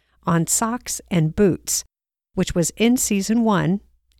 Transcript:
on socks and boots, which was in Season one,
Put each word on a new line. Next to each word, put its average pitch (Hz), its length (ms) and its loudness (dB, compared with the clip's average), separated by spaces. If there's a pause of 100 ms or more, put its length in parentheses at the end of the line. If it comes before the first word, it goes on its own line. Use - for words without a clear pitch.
(220)
on 165 240 0
socks - 520 -4 (120)
and 160 260 0
boots, - 480 0 (480)
which - 220 -4
was 170 240 0
in 240 180 4
Season 214 480 0
one, 190 380 0 (380)